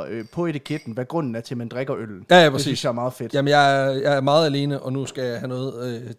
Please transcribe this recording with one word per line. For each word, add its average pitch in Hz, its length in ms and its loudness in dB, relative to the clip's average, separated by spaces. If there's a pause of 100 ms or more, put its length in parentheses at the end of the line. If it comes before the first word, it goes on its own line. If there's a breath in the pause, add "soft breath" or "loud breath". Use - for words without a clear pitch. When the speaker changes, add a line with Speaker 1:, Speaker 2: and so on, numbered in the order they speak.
Speaker 1:
øh, 110 220 -8
på 175 140 -4
etiketten, 147 480 -6
hvad 127 120 -6
grunden 143 300 -4
er 117 60 -6
til, - 120 -12
at 123 40 -6
man 117 120 -8
drikker 131 260 -4
øllen. 104 340 -10
Speaker 2:
Ja, 175 100 8
ja, 170 40 10
Speaker 1:
Det 151 80 6
Speaker 2:
præcis. 135 140 -2
Speaker 1:
synes 135 180 -2
jeg 143 60 0
er 120 40 0
meget 120 200 -2
fedt. 117 200 -8
Speaker 2:
Jamen, 139 160 2
jeg 139 380 6
er, 135 40 2
jeg 139 260 0
er 135 40 0
meget 147 240 4
alene, 143 360 -2
og 131 120 -6
nu 135 120 -4
skal - 180 -8
jeg 120 160 -4
have - 100 -8
noget, 123 540 -6
øh, 117 160 -12